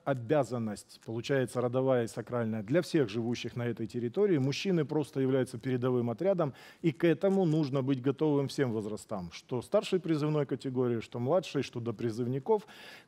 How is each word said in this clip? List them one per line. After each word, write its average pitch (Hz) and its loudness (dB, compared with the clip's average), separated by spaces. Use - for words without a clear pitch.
обязанность, 120 -2
получается, 123 -2
родовая 127 2
и 107 -4
сакральная 113 -4
для 143 0
всех 147 2
живущих 117 -4
на 120 -4
этой 117 -4
территории. 120 0
Мужчины 143 0
просто 147 -2
являются 131 2
передовым 123 0
отрядом, 170 0
и 165 2
к - -2
этому 190 4
нужно 143 2
быть 131 0
готовым 139 2
всем 127 0
возрастам, 104 -6
что - -6
старшей 196 2
призывной 151 2
категории, 123 0
что 120 -8
младшей, 147 0
что - -8
до 117 -4
призывников. 123 -2